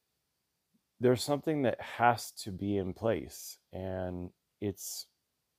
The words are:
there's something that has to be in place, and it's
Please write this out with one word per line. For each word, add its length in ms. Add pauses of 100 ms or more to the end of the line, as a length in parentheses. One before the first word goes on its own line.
(1040)
there's 220
something 380
that 180
has 500
to 220
be 240
in 180
place, 640 (140)
and 580 (300)
it's 460 (520)